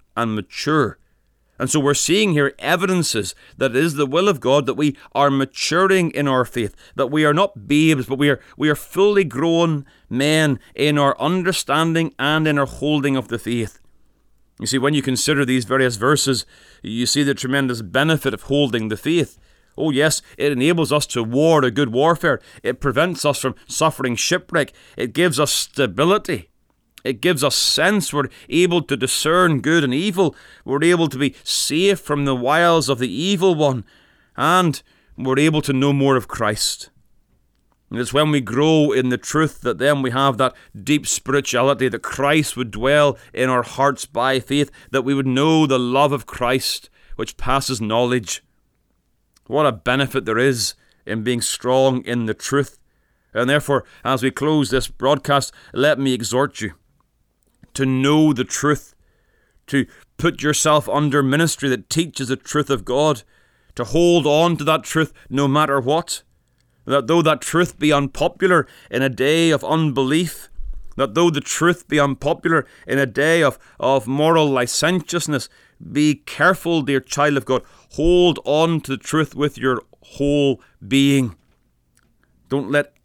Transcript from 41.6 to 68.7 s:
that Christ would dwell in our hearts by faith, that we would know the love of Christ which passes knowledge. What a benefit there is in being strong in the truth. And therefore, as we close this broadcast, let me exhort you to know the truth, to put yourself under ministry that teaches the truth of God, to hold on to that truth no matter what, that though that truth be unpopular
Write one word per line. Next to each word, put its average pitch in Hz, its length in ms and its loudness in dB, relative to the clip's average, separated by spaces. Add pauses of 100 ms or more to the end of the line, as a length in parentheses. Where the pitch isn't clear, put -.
that 117 160 -6
Christ 143 520 -2
would 120 140 -6
dwell 135 480 0 (160)
in 131 160 0
our 123 140 0
hearts 135 420 -2
by 131 320 -2
faith, 139 320 -2 (220)
that 131 100 0
we 131 100 -2
would 139 140 0
know 151 400 4
the 131 140 2
love 131 320 2
of 120 140 -6
Christ - 640 -4 (280)
which - 200 -8
passes 131 440 -2
knowledge. 117 640 -2 (1040)
What 147 180 0
a 127 60 2
benefit 131 520 -2
there 110 140 -2
is 127 360 0 (300)
in 110 200 -6
being 120 160 -2
strong 127 640 0
in 120 220 -4
the 110 60 -4
truth. - 460 -4 (560)
And 123 160 -2
therefore, 143 340 -2 (200)
as 123 180 -2
we 131 80 0
close 147 400 -2
this 127 160 -2
broadcast, 143 680 -2 (220)
let 139 240 2
me 135 160 0
exhort 123 460 -4
you 101 140 -8 (1000)
to 135 120 -2
know 143 480 4
the 120 100 -2
truth, - 500 -4 (720)
to 135 200 -2 (320)
put - 240 -2
yourself 151 480 0
under 143 320 2
ministry 143 480 0
that 120 180 -2
teaches 147 400 -4
the 131 80 -2
truth - 320 -4
of 123 160 -2
God, 143 380 0 (520)
to 120 100 -6
hold 170 420 2
on 156 320 2
to 143 60 -8
that 156 180 0
truth - 280 -2 (200)
no 139 180 0
matter 139 320 2
what, 135 420 -4 (640)
that 131 220 0
though 165 160 2
that 151 180 2
truth - 380 -2
be 151 120 0
unpopular 151 760 0 (240)